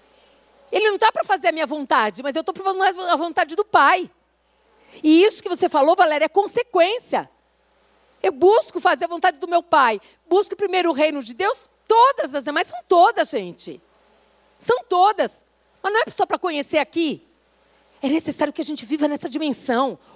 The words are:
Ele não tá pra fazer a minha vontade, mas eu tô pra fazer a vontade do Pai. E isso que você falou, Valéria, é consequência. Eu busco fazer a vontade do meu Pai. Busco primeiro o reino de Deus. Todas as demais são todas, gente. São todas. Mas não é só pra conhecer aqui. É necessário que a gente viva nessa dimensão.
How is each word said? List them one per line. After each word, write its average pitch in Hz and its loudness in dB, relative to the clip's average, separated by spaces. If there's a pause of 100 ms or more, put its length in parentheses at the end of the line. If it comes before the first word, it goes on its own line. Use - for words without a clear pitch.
(720)
Ele 427 2
não 392 -2
tá 440 2
pra - -6
fazer 370 0
a - 2
minha 311 -2
vontade, 254 -2
mas 277 -4
eu 320 -2
tô 370 -6
pra 381 -14
fazer 381 0
a 349 0
vontade 330 -4
do 392 -2
Pai. 330 2 (960)
E 311 6
isso 427 0
que 392 -10
você 359 -2
falou, 302 2
Valéria, 311 2
é 311 -4
consequência. 392 -2 (920)
Eu 381 0
busco 370 2
fazer 330 0
a - -8
vontade 339 -2
do 370 -10
meu 339 0
Pai. 240 2 (300)
Busco 392 0
primeiro 359 0
o 320 0
reino 285 0
de 226 -14
Deus. 381 -4 (200)
Todas 453 2
as 277 -6
demais 302 -2
são 719 -14
todas, 359 4
gente. 180 -10 (800)
São - -2
todas. 370 0 (380)
Mas 381 -4
não 440 2
é - -12
só - -2
pra - -2
conhecer 311 -4
aqui. 302 -4 (720)
É 277 -4
necessário 302 -2
que - -8
a - -4
gente 277 -8
viva 294 -2
nessa 294 -6
dimensão. 262 -2 (180)